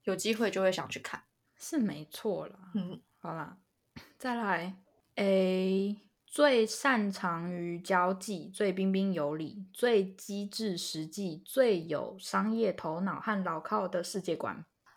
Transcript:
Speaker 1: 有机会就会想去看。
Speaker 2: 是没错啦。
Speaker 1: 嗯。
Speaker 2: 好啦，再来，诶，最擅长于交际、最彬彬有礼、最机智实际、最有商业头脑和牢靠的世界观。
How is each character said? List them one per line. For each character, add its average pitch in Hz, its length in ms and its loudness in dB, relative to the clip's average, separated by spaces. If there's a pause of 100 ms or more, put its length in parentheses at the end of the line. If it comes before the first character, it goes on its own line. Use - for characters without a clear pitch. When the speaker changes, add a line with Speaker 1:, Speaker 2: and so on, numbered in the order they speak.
Speaker 1:
有 196 100 0
机 208 220 0
会 214 160 2
就 190 100 0
会 190 80 6
想 165 200 -2
去 - 100 -8
看。 - 240 -10 (340)
Speaker 2:
是 - 200 -6
没 156 340 0
错 170 360 -4
啦。 185 260 -18
Speaker 1:
嗯。 185 260 -4 (200)
Speaker 2:
好 165 140 -8
啦， 160 220 -8 (640)
再 247 180 -4
来， 190 400 -2 (400)
诶， 190 840 4 (280)
最 262 400 6
擅 220 460 2
长 175 400 -2
于 175 280 -4
交 180 340 4
际、 190 400 -6
最 202 180 2
彬 190 200 2
彬 190 200 2
有 151 240 0
礼、 160 380 -8
最 226 400 4
机 202 320 -6
智 202 320 -4
实 160 300 -6
际、 175 360 -6
最 220 420 2
有 143 340 -4
商 196 340 0
业 226 180 2
头 170 300 -4
脑 180 180 -2
和 202 240 -2
牢 165 160 -2
靠 208 280 -2
的 180 160 -2
世 185 180 -6
界 170 140 -2
观。 113 280 -6 (340)